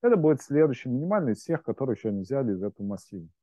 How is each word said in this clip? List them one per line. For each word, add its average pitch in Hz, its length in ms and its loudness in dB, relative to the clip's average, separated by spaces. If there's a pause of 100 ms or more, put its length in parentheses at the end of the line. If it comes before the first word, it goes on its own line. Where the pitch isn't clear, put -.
Это 240 140 6
будет 156 260 4
следующий 143 460 2
минимальный 147 460 0
из - 40 -8
всех, 165 240 -6
которые 123 320 -4
ещё 110 160 -6
не 98 120 -4
взяли 123 320 -2
из 90 100 -6
этого 101 200 -8
массива. 98 440 -10 (140)